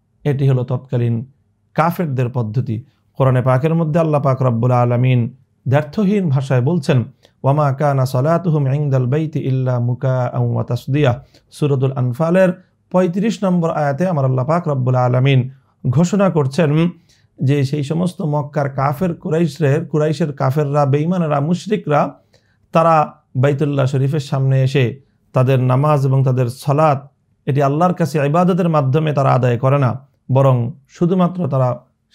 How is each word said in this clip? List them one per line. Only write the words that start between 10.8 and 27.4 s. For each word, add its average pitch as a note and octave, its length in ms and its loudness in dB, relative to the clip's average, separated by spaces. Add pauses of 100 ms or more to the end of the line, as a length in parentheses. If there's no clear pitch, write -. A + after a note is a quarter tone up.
সূরাতুল C3+ 420 -2
আনফালের D#3+ 560 0 (420)
পঁয়ত্রিশ F#3 540 0
নম্বর F3 260 0
আয়াতে D3 360 -2
আমার D#3 180 0
আল্লাহ C3 220 0
পাক E3 220 -2
রব্বুল C3 260 0
আলামিন B2+ 560 2 (380)
ঘোষণা F3+ 420 2
করছেন D#3 600 0 (520)
যে C#3+ 220 0
সেই C#3+ 180 -4
সমস্ত E3+ 400 -4
মক্কার D3 480 -4
কাফের C#3+ 440 -2
কুরাইশদের, D#3+ 720 -2
কুরাইশের D3+ 460 -2
কাফেররা, C#3 540 0
বেঈমানেরা, D3+ 540 0
মুশরিকরা, F3 800 -2 (520)
তারা D#3+ 420 2 (220)
বাইতুল্লাহ C#3 500 0
শরীফের C#3 340 -2
সামনে C3+ 420 0
এসে C3 380 0 (320)
তাদের C3 280 2
নামাজ C3+ 460 2
এবং C3+ 180 2
তাদের B2+ 240 0
সালাত C#3+ 640 -2 (340)